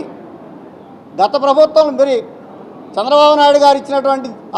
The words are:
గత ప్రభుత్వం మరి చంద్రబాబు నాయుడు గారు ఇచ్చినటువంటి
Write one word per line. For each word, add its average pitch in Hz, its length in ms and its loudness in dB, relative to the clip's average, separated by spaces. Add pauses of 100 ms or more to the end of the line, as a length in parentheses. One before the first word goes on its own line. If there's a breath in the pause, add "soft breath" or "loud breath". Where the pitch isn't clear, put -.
(1200)
గత 202 120 0 (120)
ప్రభుత్వం 311 420 2 (120)
మరి 269 180 0 (800)
చంద్రబాబు 294 440 2
నాయుడు 285 260 2
గారు 277 160 4
ఇచ్చినటువంటి 269 480 -4 (280)